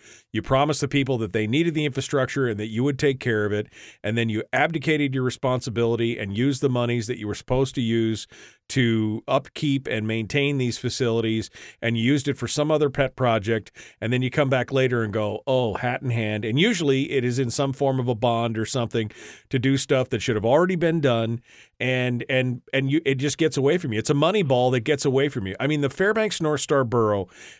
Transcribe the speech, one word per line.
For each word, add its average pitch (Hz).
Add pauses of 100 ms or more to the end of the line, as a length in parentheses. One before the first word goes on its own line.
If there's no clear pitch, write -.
(320)
You 107
promised 139
the 135
people 135
that 107
they 110
needed 156
the 151
infrastructure 135
and 127
that 107
you 113
would 143
take 139
care 107
of 104
it, 104 (340)
and 107
then 117
you 107
abdicated 147
your 131
responsibility 117
and 98
used 135
the 143
monies 120
that 123
you 104
were 104
supposed 131
to 139
use 113 (400)
to 113
upkeep 139
and 110
maintain 127
these 123
facilities, 113 (320)
and 117
you 110
used 139
it 135
for 120
some 151
other 151
pet 135
project, 113 (280)
and 113
then 127
you 127
come 143
back 127
later 127
and 107
go, 104
"Oh, 127
hat 123
in 131
hand." 107
And 117
usually 165
it 127
is 123
in 123
some 139
form 135
of 123
a 123
bond 117
or 110
something 113 (400)
to 139
do 135
stuff 131
that 90
should 113
have 101
already 170
been 165
done, 117 (400)
and, 123
and, 127 (100)
and 135
you, 147
it 135
just 135
gets 160
away 147
from 151
you. 104
It's 113
a 143
money 175
ball 127
that 127
gets 143
away 139
from 104
you. 95
I 127
mean, 151
the 139
Fairbanks 214
North 151
Star 139
Borough 107 (320)